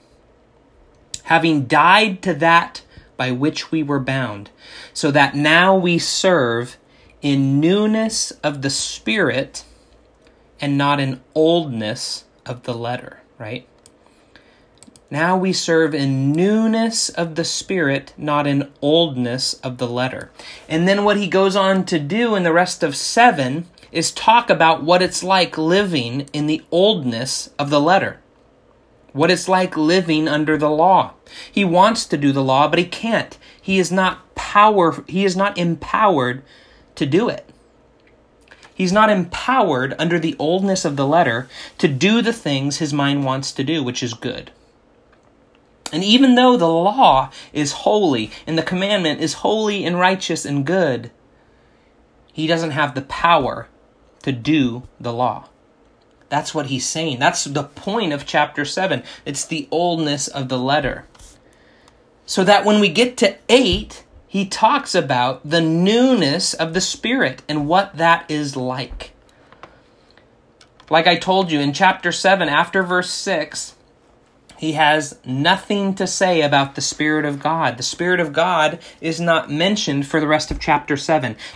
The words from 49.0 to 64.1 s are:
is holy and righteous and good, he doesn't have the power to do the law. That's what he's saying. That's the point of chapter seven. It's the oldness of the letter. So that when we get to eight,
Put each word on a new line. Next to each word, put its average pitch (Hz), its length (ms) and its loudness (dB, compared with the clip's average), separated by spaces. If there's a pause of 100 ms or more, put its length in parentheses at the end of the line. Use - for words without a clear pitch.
is 160 120 -4
holy 208 520 -2
and 175 120 -2
righteous 185 460 -2
and 143 220 -4
good, 147 440 -2 (1200)
he 156 160 -6
doesn't 165 260 -2
have 143 220 -2
the 135 80 -6
power 147 640 0 (520)
to 143 100 -4
do 123 520 0 (180)
the 120 140 -8
law. 120 340 -4 (800)
That's 147 260 -4
what 147 120 -4
he's 127 200 -4
saying. 156 340 -6
That's 170 240 2
the 143 200 -4
point 196 480 -6
of 143 140 -8
chapter 147 400 -2
seven. 190 360 -4 (220)
It's 139 220 -8
the 156 240 -8
oldness 160 580 -2
of 131 220 -8
the 131 80 -2
letter. 135 480 -2 (1200)
So 190 180 0
that 202 220 4
when 214 140 4
we 196 100 2
get 240 280 0
to - 200 2 (100)
eight, 220 560 2 (220)